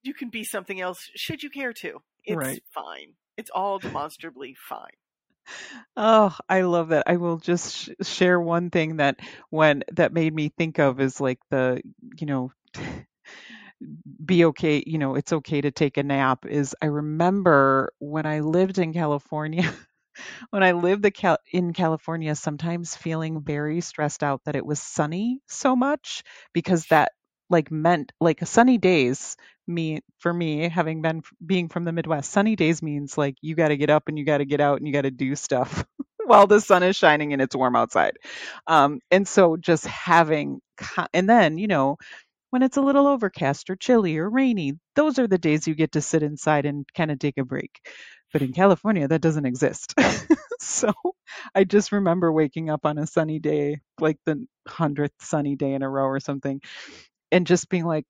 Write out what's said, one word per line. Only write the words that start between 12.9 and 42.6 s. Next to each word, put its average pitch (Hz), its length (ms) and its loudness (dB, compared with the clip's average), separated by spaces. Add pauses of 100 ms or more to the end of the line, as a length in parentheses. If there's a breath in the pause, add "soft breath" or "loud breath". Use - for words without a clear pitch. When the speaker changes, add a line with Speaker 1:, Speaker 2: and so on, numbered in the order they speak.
Speaker 2:
be 170 200 6
okay, 151 400 0
you 160 120 -4
know, 135 180 -2
it's 143 180 -4
okay 147 280 -4
to 143 100 -2
take 147 260 -2
a 143 60 -2
nap 139 420 0
is 143 360 -4
I 156 60 -2
remember 151 1120 2
when 147 260 -6
I 151 160 -2
lived 180 360 0
in 165 160 -2
California, 156 680 -4
<laughs> - 840 -12
when 196 140 2
I 185 100 6
lived 180 300 0
the 208 80 4
Cal-, 180 280 0 (120)
in 175 220 -2
California, 160 640 -2
sometimes 165 600 -6
feeling 160 460 -6
very 151 400 -4
stressed - 420 -6
out 139 220 -2
that 151 100 -6
it - 100 -4
was 147 160 -6
sunny 196 680 -4
so - 280 -2
much 277 480 -4 (300 loud breath)
because 170 340 0
that, 156 240 4 (380)
like, 165 220 2
meant, 160 480 0
like, 165 260 0
sunny 240 320 4
days 151 600 2 (300 soft breath)
me, 160 340 -4 (180)
for 170 140 -2
me, 165 360 -2
having 160 320 -4
been 160 180 -2
f-, - 140 -20 (120)
being 175 240 0
from 175 160 -6
the 170 80 -4
Midwest, 160 380 -4
sunny 214 240 2
days 165 280 2
means, 147 340 -6
like, 139 240 -2
you 156 140 -6
gotta 151 220 2
get 147 140 0
up 151 160 2
and 156 120 -6
you 143 60 -6
gotta 143 200 0
get 143 160 0
out 143 180 2
and 147 80 -8
you 139 60 -4
gotta 139 180 0
do 131 240 -4
stuff - 500 -4 (140)
<laughs> - 260 -12
while 202 220 8
the 208 120 6
sun 185 240 4
is 185 140 2
shining 151 360 4
and 139 80 0
it's 143 140 -2
warm 123 200 0
outside. 113 420 2 (500 loud breath)
Um, 147 320 4 (120)
and 190 160 4
so 170 300 4
just 165 300 0
having 156 720 2 (160)
co-, - 360 -6
and 185 160 2
then, 180 300 6
you 214 80 -4
know, 147 300 0 (540 loud breath)
when 254 120 2